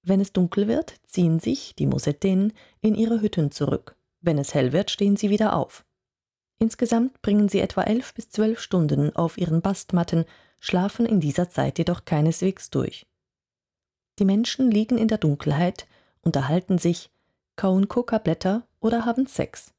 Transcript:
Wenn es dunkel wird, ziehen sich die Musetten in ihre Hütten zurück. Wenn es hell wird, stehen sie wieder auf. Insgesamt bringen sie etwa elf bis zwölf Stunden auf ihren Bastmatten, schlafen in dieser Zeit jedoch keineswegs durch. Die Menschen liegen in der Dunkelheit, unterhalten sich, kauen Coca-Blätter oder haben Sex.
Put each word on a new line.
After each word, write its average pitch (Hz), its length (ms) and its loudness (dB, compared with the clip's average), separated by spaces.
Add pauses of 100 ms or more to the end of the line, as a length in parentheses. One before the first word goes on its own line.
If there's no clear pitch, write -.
Wenn 196 200 2
es 196 120 -2
dunkel 190 340 2
wird, 262 280 -2 (100)
ziehen 165 340 2
sich - 360 -4
die 147 100 -2
Musetten 185 680 0 (280)
in 214 140 2
ihre 226 260 0
Hütten 160 300 0
zurück. - 440 -4 (260)
Wenn 165 160 0
es 139 160 -4
hell 131 200 2
wird, 196 180 0
stehen 202 260 2
sie 208 120 -2
wieder 208 260 2
auf. - 300 -6 (720)
Insgesamt 233 640 0
bringen 208 260 2
sie 190 120 0
etwa - 240 -2
elf 226 300 -2
bis - 160 -16
zwölf 220 300 0
Stunden 147 560 0
auf 170 220 -2
ihren 165 240 0
Bastmatten, 175 640 0 (340)
schlafen 196 460 -2
in 214 140 2
dieser 151 300 0
Zeit 135 280 -2
jedoch 175 280 -2
keineswegs 160 640 0
durch. - 360 -4 (1120)
Die 202 60 2
Menschen 226 440 2
liegen 220 280 0
in 226 100 2
der 220 100 0
Dunkelheit, 156 720 -2 (340)
unterhalten 165 560 0
sich, - 340 -2 (440)
kauen 196 320 2
Coca-Blätter 220 800 -2 (120)
oder 226 260 0
haben 240 200 0
Sex. - 540 -8